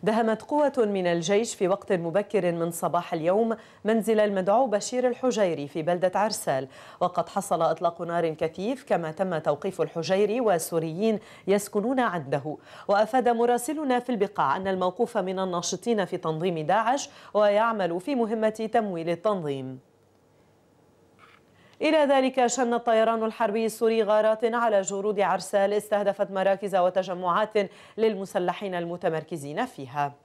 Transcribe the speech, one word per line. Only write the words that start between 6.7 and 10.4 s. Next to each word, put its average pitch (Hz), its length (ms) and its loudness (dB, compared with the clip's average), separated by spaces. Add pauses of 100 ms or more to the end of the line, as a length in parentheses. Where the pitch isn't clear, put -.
وقد 175 300 -2
حصل 180 320 -2
إطلاق 170 400 0
نار 170 280 0
كثيف، 180 540 -4
كما 170 280 -2
تم 180 260 -2
توقيف 147 440 -2
الحجيري 185 600 0